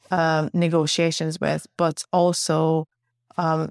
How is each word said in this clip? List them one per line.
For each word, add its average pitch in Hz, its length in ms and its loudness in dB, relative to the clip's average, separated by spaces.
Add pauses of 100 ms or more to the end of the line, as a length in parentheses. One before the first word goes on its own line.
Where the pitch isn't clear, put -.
(100)
um, 160 420 0
negotiations 165 880 0
with, 151 260 -2 (100)
but 160 360 -2
also, 160 720 0 (500)
um, 160 340 -2